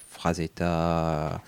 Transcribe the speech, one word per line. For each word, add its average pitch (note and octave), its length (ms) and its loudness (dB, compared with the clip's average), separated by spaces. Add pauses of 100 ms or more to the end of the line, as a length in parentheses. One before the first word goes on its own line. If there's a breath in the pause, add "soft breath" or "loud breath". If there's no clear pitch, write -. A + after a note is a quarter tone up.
Frazetta, E2 1400 0